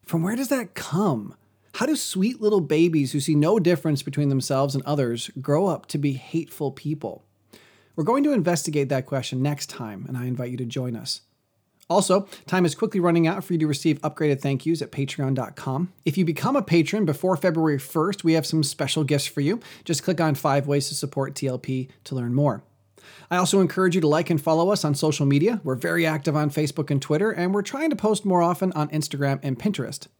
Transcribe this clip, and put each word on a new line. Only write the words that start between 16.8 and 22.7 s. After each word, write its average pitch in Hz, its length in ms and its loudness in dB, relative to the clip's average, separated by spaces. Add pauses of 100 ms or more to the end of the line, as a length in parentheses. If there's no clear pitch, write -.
before 165 320 0
February 160 440 0
first, 170 420 -2
we 165 120 4
have 160 120 2
some 160 160 2
special 147 400 -2
gifts 139 240 0
for - 140 -6
you. 180 180 0 (260)
Just 160 200 -2
click 180 160 0
on 151 160 2
five 143 320 0
ways 143 200 0
to - 60 -8
support 139 400 -4
T 135 140 -4
L 127 100 -4
P 131 300 -6 (160)
to 135 100 -10
learn 120 180 -2
more. 131 300 2 (680)